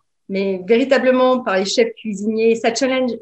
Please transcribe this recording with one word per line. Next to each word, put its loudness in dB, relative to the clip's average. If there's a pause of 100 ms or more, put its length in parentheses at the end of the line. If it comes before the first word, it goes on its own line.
(300)
mais -4
véritablement 2
par -2
les 0
chefs 0
cuisiniers. -2
Ça -2
challenge. -2 (120)